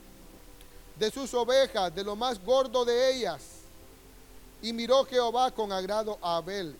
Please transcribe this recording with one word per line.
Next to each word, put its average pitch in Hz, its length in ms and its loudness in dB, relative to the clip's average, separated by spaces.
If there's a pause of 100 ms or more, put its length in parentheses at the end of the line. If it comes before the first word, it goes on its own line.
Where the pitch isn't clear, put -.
(1000)
de 214 120 0
sus 262 240 -8
ovejas, 233 600 2
de 196 100 -6
lo 208 120 -6
más 233 260 -4
gordo 247 420 2
de 254 320 2
ellas. 180 260 -4 (1200)
Y 226 100 -6
miró 233 320 4
Jehová 247 460 2
con 208 220 -4
agrado 202 500 -2
a 170 140 0
Abel 165 420 -6